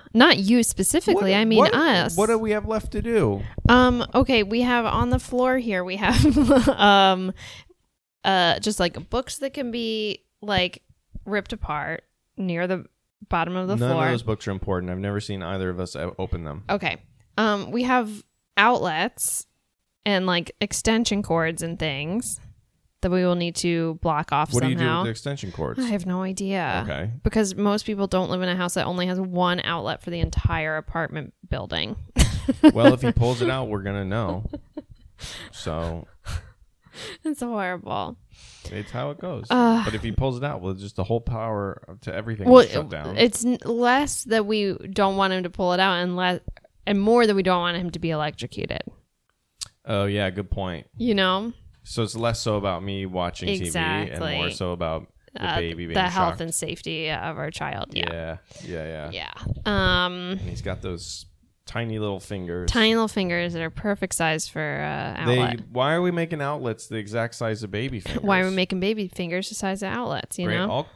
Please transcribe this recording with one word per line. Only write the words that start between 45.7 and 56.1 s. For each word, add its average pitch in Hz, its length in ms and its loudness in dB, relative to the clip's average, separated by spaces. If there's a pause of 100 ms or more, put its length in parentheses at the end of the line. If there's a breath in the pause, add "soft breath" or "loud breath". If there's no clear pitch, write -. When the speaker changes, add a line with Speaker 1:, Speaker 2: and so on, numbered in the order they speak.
Speaker 1:
it 180 80 2
out 190 220 4
and 180 140 -2
less, 180 240 0 (460)
and 202 140 2
more 226 260 6
that 208 80 4
we 196 80 4
don't 180 180 2
want 175 160 0
him 175 140 -4
to 165 80 -6
be 165 120 -2
electrocuted. 151 720 -6 (1000)
Speaker 2:
Oh, 101 220 0
yeah, 101 240 -2
good 92 200 -8
point. 92 360 -6 (100)
Speaker 1:
You 226 180 0
know? 196 380 2 (320)
Speaker 2:
So - 180 -4
it's 104 120 -4
less 117 260 -2
so 107 160 0
about 95 260 -2
me 98 240 -6
watching 90 420 -4
T 98 60 0
V 92 60 -4 (180)
and 156 300 -2
Speaker 1:
Exactly. 147 280 -6
Speaker 2:
more 147 140 -4
so 95 220 -4
about 82 340 -4 (280)
the - 140 -10
Speaker 1:
Uh, 160 80 -2
Speaker 2:
baby 165 300 -6
being 165 80 -6
Speaker 1:
the 190 80 2
health 180 300 0